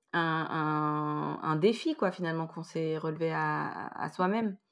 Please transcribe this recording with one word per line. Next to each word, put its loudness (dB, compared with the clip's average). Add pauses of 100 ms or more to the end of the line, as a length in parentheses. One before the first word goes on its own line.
(120)
un, 2
un, 0
un 2
défi, 4
quoi, 2
finalement, -2
qu'on -10
s'est -2
relevé -2
à, 0
à, -8
à -6
soi-même. 0 (140)